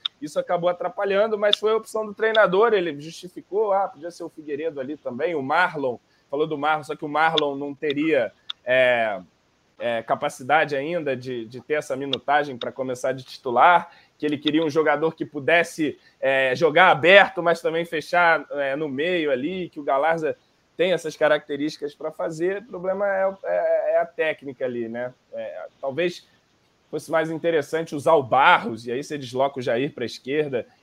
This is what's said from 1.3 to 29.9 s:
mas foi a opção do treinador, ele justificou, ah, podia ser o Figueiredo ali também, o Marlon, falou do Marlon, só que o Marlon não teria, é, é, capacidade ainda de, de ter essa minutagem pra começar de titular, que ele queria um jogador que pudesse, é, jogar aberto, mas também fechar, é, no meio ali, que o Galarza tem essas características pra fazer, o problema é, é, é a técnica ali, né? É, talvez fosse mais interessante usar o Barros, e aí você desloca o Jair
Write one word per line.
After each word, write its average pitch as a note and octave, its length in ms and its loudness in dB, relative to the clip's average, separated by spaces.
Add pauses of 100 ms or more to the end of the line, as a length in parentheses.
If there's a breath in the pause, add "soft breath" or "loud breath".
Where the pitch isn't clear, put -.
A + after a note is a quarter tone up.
mas G#3 220 2
foi G#3+ 140 0
a A3 40 2
opção A3 300 -6
do G#3 80 -12
treinador, A3 580 4
ele E3+ 280 0
justificou, F3+ 720 -6
ah, F#3+ 160 0
podia D#3+ 220 -14
ser E3+ 140 -16
o D#3 40 -10
Figueiredo D3+ 520 -8
ali C#3 160 -8
também, C#3+ 380 -6
o C#3+ 80 -4
Marlon, D3 560 -2 (320)
falou D3 160 -2
do D#3 100 -6
Marlon, D3+ 280 -2
só D3 100 -10
que D#3 100 -10
o D3+ 40 -8
Marlon D3+ 480 0
não C#3+ 180 -8
teria, D3 580 -2 (320 loud breath)
é, B2 560 2 (580)
é, A#2 240 -2
capacidade D3 720 0
ainda C#3+ 420 -4
de, B2 300 -10
de B2 140 -16
ter - 140 -4
essa C#3 220 -4
minutagem C#3 600 -2
pra A#2 160 -8
começar C3 400 -4
de C3 120 -10
titular, D#3 680 4 (280 soft breath)
que D3 60 -4
ele D3+ 140 -2
queria D3+ 260 0
um D3+ 60 0
jogador D3+ 440 2
que D#3 120 -8
pudesse, D#3 720 -2 (220 soft breath)
é, C3+ 360 2
jogar E3 340 6
aberto, E3+ 520 6
mas E3+ 180 2
também E3 240 -2
fechar, E3 680 2
é, C#3 220 -2
no D#3 140 -4
meio D3+ 420 -2
ali, D#3+ 380 -4
que - 100 -16
o C#3+ 60 -12
Galarza D3 520 0 (400)
tem F3 160 2
essas D#3+ 240 -4
características D3 800 -2
pra D#3 160 -10
fazer, F3+ 480 -4
o A#3+ 80 -14
problema F#3+ 400 -4
é, F#3+ 280 0 (100)
é, E3 500 2
é E3 60 4
a E3 60 0
técnica D3 580 -4
ali, A#2+ 240 -2
né? B2 240 -6 (200)
É, G#2+ 340 -10 (140)
talvez D#3+ 460 -4 (640)
fosse D3 200 -10
mais D#3+ 200 0
interessante D#3+ 640 -2
usar D#3 200 4
o D3 80 4
Barros, B2+ 640 4
e A#2+ 60 -6
aí C3+ 100 -4
você D3 160 -10
desloca C3 400 -2
o B2 40 -6
Jair C3 300 -2